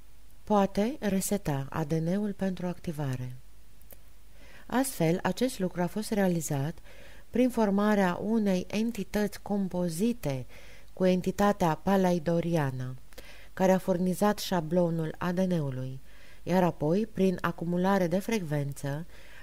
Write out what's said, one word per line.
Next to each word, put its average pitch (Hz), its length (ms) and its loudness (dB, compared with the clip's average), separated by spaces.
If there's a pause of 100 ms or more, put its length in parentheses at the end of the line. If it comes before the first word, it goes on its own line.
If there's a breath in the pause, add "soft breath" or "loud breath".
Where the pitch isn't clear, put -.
(440)
poate 208 560 2
reseta 190 680 0
A 160 140 -2
D 147 80 -2
N-ul 185 400 0
pentru 185 340 -4
activare. 135 680 -4 (1300 loud breath)
Astfel, 185 560 2
acest 247 360 0
lucru 180 240 -2
a 175 40 2
fost 214 240 -4
realizat 170 680 2 (520 loud breath)
prin 247 200 4
formarea 202 720 4
unei 202 480 2
entități 208 720 -2
compozite 180 1040 -2 (460 loud breath)
cu 185 120 0
entitatea 185 680 4
palaidoriană, 170 1200 2 (600 loud breath)
care 185 180 6
a 190 60 6
furnizat 185 600 2
șablonul 165 800 2
A 180 140 0
D 175 60 -2
N-ului, 135 600 0 (420 loud breath)
iar 180 200 4
apoi, 175 440 2
prin 185 340 2
acumulare 180 640 2
de 170 120 2
frecvență, 147 880 -2 (360 loud breath)